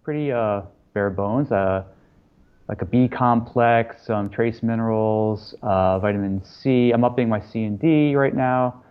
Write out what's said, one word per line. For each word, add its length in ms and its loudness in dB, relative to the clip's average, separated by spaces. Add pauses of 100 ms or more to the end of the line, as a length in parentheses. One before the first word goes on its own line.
pretty, 300 -4
uh, 300 -2 (320)
bare 160 -2
bones. 420 -2
Uh, 320 0 (840)
like 120 -8
a 60 -8
B 200 2
complex, 1000 0
some 240 -2
trace 320 -4
minerals, 1000 -2
uh, 360 2
vitamin 440 -2
C. 480 0
I'm 140 4
upping 240 0
my 120 0
C 240 -6
and 140 -4
D 360 2
right 200 2
now. 560 -2